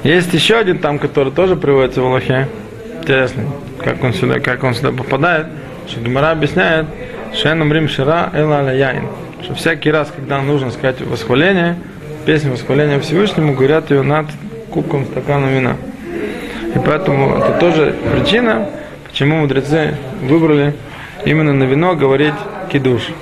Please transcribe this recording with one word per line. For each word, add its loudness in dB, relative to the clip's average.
Есть 2
ещё 4
один 2
там, 0
который 0
тоже 2
приводится 2
в 2
Аллахе. 0
Интересно, 0
как -2
он 0
сюда, 0
как -2
он 0
сюда -2
попадает. 0
Что -10
Гемара 0
объясняет, 2
"Шен 0
умрим 2
шира 0
эла 2
аля 0
яин". 0
Что -8
всякий 0
раз, 0
когда -4
нужно 0
сказать -2
восхваление, 2
песню 2
восхваления 2
Всевышнему, 2
говорят 4
её 6
над 0
кубком -2
стакана -2
вина. 2
И 2
поэтому 2
это 2
тоже 4
причина, 2
почему 0
мудрецы 0
выбрали 4
именно 2
на 4
вино 2
говорить 4
кидуш. 0